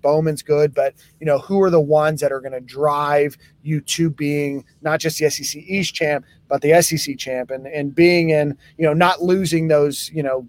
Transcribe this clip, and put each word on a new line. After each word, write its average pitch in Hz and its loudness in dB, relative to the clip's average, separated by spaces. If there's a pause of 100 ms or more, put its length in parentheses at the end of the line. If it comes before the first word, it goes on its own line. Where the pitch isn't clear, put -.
Bowman's 151 0
good, 147 0
but, 139 0 (280)
you 156 -8
know, 143 2
who 196 0
are 190 4
the 170 4
ones 151 2
that 139 0
are 135 -6
gonna 131 -10
drive 147 0 (260)
you 151 -2
to 165 -2
being 143 -4 (160)
not 151 -2
just 160 -4
the 156 0
S 147 0
E 139 -12
C - -10
East 190 -4
champ, 147 -2 (240)
but 139 -2
the 147 4
S 170 4
E 160 -4
C 139 -6
champ 127 -8
and, 131 -10
and 143 -6
being 170 4
in, 147 0 (200)
you 160 -2
know, 156 2
not 175 2
losing 170 0
those, 147 -2
you 156 -6
know, 131 -4